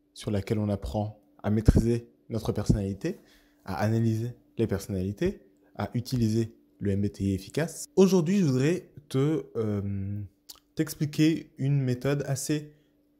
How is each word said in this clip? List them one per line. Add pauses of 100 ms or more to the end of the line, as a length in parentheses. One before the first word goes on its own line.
(140)
sur
laquelle
on
apprend (240)
à
maîtriser (220)
notre
personnalité, (460)
à
analyser (260)
les
personnalités, (340)
à
utiliser (240)
le
M
B
T
I
efficace. (100)
Aujourd'hui,
je
voudrais (180)
te, (140)
euh, (540)
t'expliquer
une
méthode
assez (440)